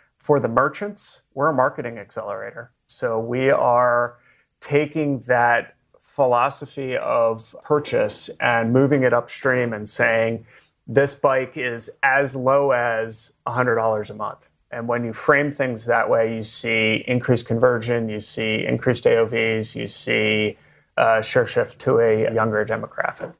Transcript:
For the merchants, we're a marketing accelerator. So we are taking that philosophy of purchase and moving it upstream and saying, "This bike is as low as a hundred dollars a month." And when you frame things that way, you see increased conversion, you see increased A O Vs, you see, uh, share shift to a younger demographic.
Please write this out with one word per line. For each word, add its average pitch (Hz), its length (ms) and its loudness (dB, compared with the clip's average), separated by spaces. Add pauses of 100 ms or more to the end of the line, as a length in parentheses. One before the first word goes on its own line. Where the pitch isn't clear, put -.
(160)
For 143 240 0
the 120 80 -4
merchants, 147 760 -4 (100)
we're 139 160 -2
a 156 60 -2
marketing 127 420 -2
accelerator. 104 760 -12 (140)
So 113 340 -4
we 123 300 0
are 120 640 2 (420)
taking 147 640 -2
that 120 560 2 (240)
philosophy 131 960 -2
of 113 640 0
purchase 120 640 0 (120)
and 117 320 2
moving 135 300 4
it 123 120 4
upstream 123 580 -2
and 107 160 -8
saying, 113 560 0 (420)
"This 139 280 2
bike 131 420 0
is 120 320 -6 (140)
as 135 340 2
low 135 360 2
as 113 600 -2 (140)
a 123 60 -6
hundred 123 240 2
dollars 110 340 0
a 110 40 -12
month." 107 360 -10 (200)
And 117 180 -8
when 120 160 -2
you 113 100 -6
frame 147 380 2
things 123 340 -4
that 117 240 2
way, 113 240 2
you 113 80 -6
see 110 640 0
increased 123 400 0
conversion, 117 640 2
you 107 100 -6
see 110 460 -4
increased 120 400 0
A 120 100 6
O 113 80 4
Vs, 110 500 -2
you 117 140 -6
see, 110 680 0 (400)
uh, 113 240 4
share 117 240 0
shift - 340 -2
to 131 180 2
a 110 360 2
younger 110 320 0
demographic. - 720 -6